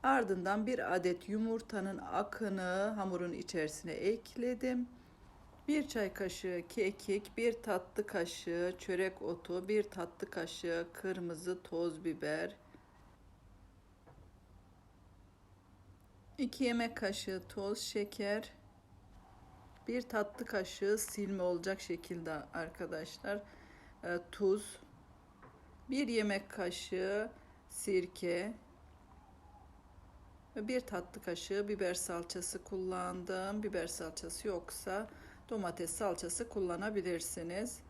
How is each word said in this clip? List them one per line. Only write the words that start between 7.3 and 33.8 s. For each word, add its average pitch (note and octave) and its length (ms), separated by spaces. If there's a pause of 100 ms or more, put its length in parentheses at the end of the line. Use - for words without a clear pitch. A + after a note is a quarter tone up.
bir A#3 160 (100)
tatlı G#3 440
kaşığı F3 720
çörek F#3 420
otu, F3 460
bir G#3 160
tatlı F#3 460
kaşığı E3+ 640
kırmızı F3+ 720
toz E3+ 420
biber, D#3 500 (3750)
iki C4 260
yemek A#3 340
kaşığı F#3+ 520
toz G3+ 300
şeker, G#3 720 (1400)
bir A#3+ 140
tatlı A3 440
kaşığı G3+ 520
silme G3 460
olacak F3+ 380
şekilde E3+ 520
arkadaşlar, E3 1040 (640)
e, F3 160 (120)
tuz, G3+ 480 (1080)
bir C4 180
yemek G#3 420
kaşığı F#3+ 800 (400)
sirke F#3 840 (2000)
ve G#3+ 120
bir B3+ 120
tatlı F#3+ 420
kaşığı G3 460
biber F#3+ 260
salçası F3 680
kullandım. F#3 1000
Biber F3 240